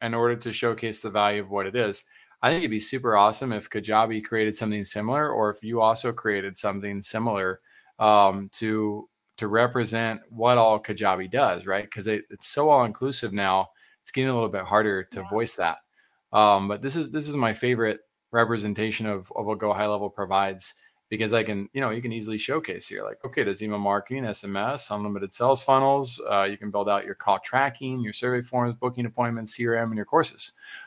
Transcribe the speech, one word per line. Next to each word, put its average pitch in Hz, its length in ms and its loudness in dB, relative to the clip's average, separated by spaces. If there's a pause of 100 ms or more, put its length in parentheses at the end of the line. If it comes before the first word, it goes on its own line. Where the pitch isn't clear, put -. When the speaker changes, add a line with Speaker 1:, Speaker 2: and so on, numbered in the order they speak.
Speaker 1:
in 117 120 -4
order 117 240 2
to 120 160 -8
showcase 113 480 -2
the 110 80 -6
value 104 320 2
of 95 80 -10
what 101 160 -2
it 98 100 -6
is. 107 300 -2 (360)
I 123 80 4
think 165 100 2
it'd 156 120 -2
be 107 80 -2
super 120 380 2
awesome 107 340 4
if 104 180 -6
Kajabi 110 540 0
created 107 320 0
something 104 300 -2
similar, 127 440 -2
or 110 200 2
if 104 120 -8
you 113 200 -2
also 113 320 2
created 98 420 -4
something 101 460 -4
similar, 101 580 -2 (400)
um, 98 540 6
to 107 560 -2 (320)
to 110 60 -4
represent 113 800 0
what 117 300 4
all 110 200 6
Kajabi 98 500 -2
does, 95 360 2
right? 98 240 -2
'Cause 104 180 -8
it, 107 220 -2
it's - 180 -8
so 147 220 2
all-inclusive 123 640 2
now, 95 360 2 (320)
it's - 100 -14
getting 131 180 0
a 127 40 0
little 113 160 0
bit 95 120 -4
harder 101 420 2
to - 180 -10
Speaker 2:
Yeah. 90 80 -12
Speaker 1:
voice 113 260 -2
that. 85 240 -2 (520)
Um, 101 360 6
but 104 160 -6
this 139 120 -4
is, 151 140 -2
this 151 180 -4
is 147 80 -6
my 117 180 2
favorite 113 480 0 (300)
representation 110 760 0
of, 98 280 -6
of 104 120 -4
what 107 100 -2
Go 104 160 0
High 104 140 0
Level 101 240 -2
provides, 95 640 -2 (340)
because 110 240 -2
I 113 100 4
can, 101 300 -4
you 135 80 -2
know, 123 80 0
you 117 140 -6
can 117 100 -6
easily 110 240 -6
showcase 135 500 -6
here, 101 160 -10
like, - 220 -10
okay, 127 180 -2
does 98 200 -2
email 107 160 -4
marketing, 101 460 -2
S 104 180 -6
M 98 120 -6
S, 120 360 -2
unlimited 101 420 -6
sales 131 300 2
funnels, 135 580 2 (100)
uh, 98 120 4
you 101 140 -2
can 104 120 -8
build 101 180 -2
out 101 160 2
your 98 120 -8
call 98 240 0
tracking, 131 600 -2
your 107 140 -4
survey 127 280 0
forms, 120 340 -2
booking 123 320 -4
appointments, 113 480 -2
C 120 120 -2
R 117 80 2
M, 117 140 0
and 110 80 -4
your 104 80 -4
courses. - 480 0 (340)